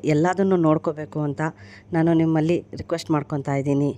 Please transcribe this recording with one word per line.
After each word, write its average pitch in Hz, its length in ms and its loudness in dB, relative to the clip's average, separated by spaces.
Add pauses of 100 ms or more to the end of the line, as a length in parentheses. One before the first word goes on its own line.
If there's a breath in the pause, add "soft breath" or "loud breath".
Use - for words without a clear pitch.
(140)
ಎಲ್ಲದನ್ನು 185 420 2 (120)
ನೋಡ್ಕೋಬೇಕು 156 600 -2
ಅಂತ 139 120 -6 (520 loud breath)
ನಾನು 165 300 2
ನಿಮ್ಮಲ್ಲಿ 160 360 2 (240)
ರಿಕ್ವೆಸ್ಟ್ 170 340 -6
ಮಾಡ್ಕೊತಾ 143 460 -4
ಇದ್ದೀನಿ. 143 360 0